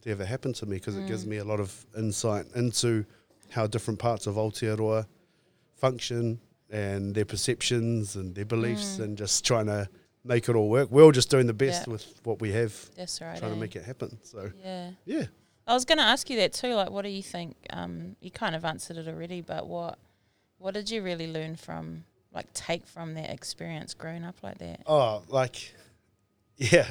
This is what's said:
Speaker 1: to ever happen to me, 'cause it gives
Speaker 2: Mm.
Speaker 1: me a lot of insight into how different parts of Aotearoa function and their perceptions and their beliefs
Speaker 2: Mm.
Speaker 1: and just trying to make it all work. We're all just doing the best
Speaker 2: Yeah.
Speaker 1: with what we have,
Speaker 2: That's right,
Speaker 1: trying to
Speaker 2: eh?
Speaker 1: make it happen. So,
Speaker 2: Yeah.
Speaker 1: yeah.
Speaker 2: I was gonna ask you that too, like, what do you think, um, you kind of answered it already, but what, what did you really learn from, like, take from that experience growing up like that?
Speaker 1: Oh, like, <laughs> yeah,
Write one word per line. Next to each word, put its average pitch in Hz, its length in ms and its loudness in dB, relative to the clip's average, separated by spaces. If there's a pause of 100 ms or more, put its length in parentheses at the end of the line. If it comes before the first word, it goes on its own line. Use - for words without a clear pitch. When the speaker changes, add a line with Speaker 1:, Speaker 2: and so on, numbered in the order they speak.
Speaker 1:
to 117 80 -6
ever 101 160 -4
happen 127 280 -4
to - 120 -10
me, 98 140 -4
'cause 101 160 -6
it 95 100 -6
gives 107 180 -4
Speaker 2:
Mm. 110 40 -8
Speaker 1:
me 107 100 -4
a 101 60 -6
lot 104 160 -2
of - 260 -8 (100)
insight 107 500 0 (100)
into 117 500 2 (440)
how 113 160 0
different 107 340 -4
parts 117 260 0
of 101 80 -2
Aotearoa 110 720 0 (720)
function 117 640 0 (300)
and 101 440 -2
their 107 100 2
perceptions 113 920 0
and 92 180 -8
their 101 100 -6
beliefs 113 520 -2
Speaker 2:
Mm. - 80 -6
Speaker 1:
and 104 140 -6
just - 260 0
trying 113 220 2
to 104 220 0 (360)
make 120 240 2
it 117 80 4
all 107 120 4
work. 123 220 4
We're 143 140 12
all 156 80 12
just 127 180 2
doing 131 160 6
the 113 80 2
best 139 320 0
Speaker 2:
Yeah. 117 60 -6
Speaker 1:
with 107 120 -8 (200)
what 113 160 -4
we 107 100 -2
have, 110 240 0 (220)
Speaker 2:
That's 180 240 -10
right, 165 180 -12
Speaker 1:
trying 107 140 -6
to 107 40 -6
Speaker 2:
eh? 107 40 -6
Speaker 1:
make - 160 -8
it 82 80 -12
happen. 117 400 -10
So, 101 260 -12 (120)
Speaker 2:
Yeah. 185 280 -10 (160)
Speaker 1:
yeah. 262 200 -4 (420)
Speaker 2:
I 233 60 4
was 254 100 2
gonna 311 180 4
ask 226 260 2
you 254 100 -4
that 180 140 2
too, 247 220 -4
like, 196 160 0
what 196 120 -6
do 208 80 -8
you 196 120 -6
think, 170 320 -10 (160)
um, 175 500 -10
you 180 120 -16
kind 175 240 -4
of 165 80 -8
answered 165 340 -8
it 160 80 -10
already, 165 340 -10
but 160 280 -8
what, 170 300 -8 (600)
what 190 160 -6
did 208 160 -6
you 226 120 -4
really 170 300 -4
learn 160 220 -6
from, 165 500 -12 (300)
like, - 200 -12
take - 320 -6
from 165 280 -12
that 160 160 -8
experience 165 640 -10
growing 165 300 -10
up - 180 -14
like 98 160 -12
that? 85 260 -12
Speaker 1:
Oh, 123 440 4
like, 131 460 -2 (420)
<laughs> - 400 -20
yeah, 139 340 6